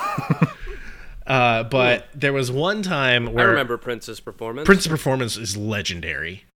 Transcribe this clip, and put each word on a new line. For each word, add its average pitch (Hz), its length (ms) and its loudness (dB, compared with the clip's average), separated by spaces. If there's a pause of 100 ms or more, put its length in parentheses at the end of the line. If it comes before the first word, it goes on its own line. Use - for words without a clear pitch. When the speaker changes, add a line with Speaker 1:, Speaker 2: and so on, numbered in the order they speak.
(520)
Speaker 1:
<laughs> - 760 -14
uh, 123 380 4
but 123 500 2
there 139 200 0
was 127 180 0
one 190 300 0
time 127 500 2
where 120 140 4
Speaker 2:
I 113 60 6
remember 120 260 0
Prince's 117 420 -8
performance. 117 460 -8
Speaker 1:
Prince's 185 220 8
performance 131 500 0
is 104 180 -6
legendary. 87 880 -4 (120)